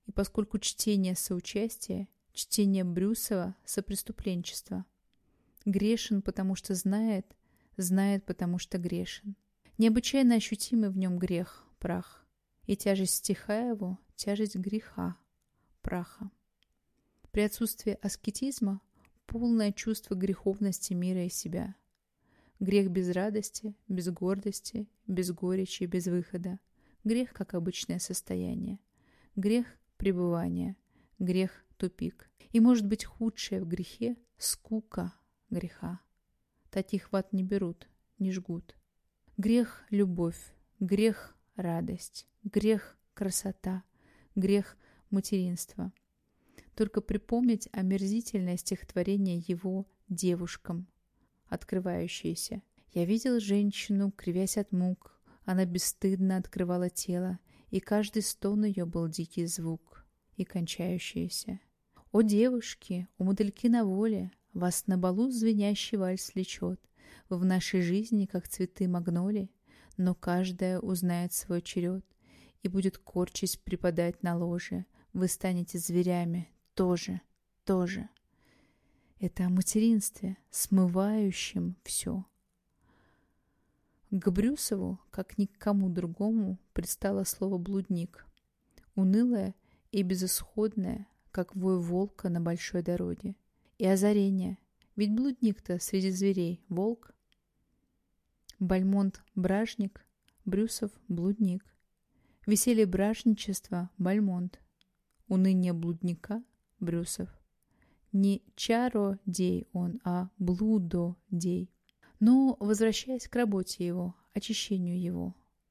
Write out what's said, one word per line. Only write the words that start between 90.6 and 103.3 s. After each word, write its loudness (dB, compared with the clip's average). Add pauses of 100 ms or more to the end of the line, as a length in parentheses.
как -4
вой 2
волка -2
на 0
большой -2
дороге – -4 (420)
и 0
озарение, 4 (380)
ведь 2
блудник-то 0
среди 0
зверей — 0
волк. -4 (1500)
Бальмонт — 2 (140)
бражник, -2 (400)
Брюсов — -2 (180)
блудник. 0 (800)
Веселье 6
бражничества — 0